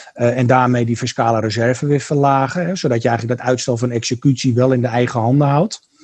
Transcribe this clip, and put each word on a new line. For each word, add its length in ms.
Eh, 260
en 80
daarmee 380
die 120
fiscale 440
reserve 460
weer 140
verlagen. 680
Hè, 100
zodat 260
je 60
eigenlijk 300
dat 100
uitstel 280
van 140
executie 640
wel 180
in 80
de 60
eigen 340
handen 280
houdt. 420